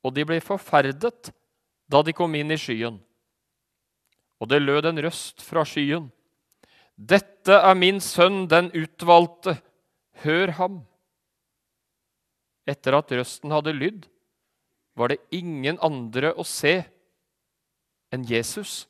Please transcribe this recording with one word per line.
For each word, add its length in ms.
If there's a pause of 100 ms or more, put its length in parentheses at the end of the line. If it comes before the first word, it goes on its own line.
Og 160
de 80
ble 160
forferdet 880 (640)
da 80
de 160
kom 240
inn 160
i 40
skyen. 360 (1400)
Og 80
det 160
lød 240
en 160
røst 400
fra 240
skyen: 400 (840)
«Dette 560
er 240
min 240
sønn, 480
den 240
utvalgte. 880 (640)
Hør 380
ham.» 160 (1900)
Etter 240
at 160
røsten 400
hadde 240
lydd, 300 (920)
var 160
det 80 (160)
ingen 480
andre 560
å 80
se 300 (1400)
enn 80
Jesus. 680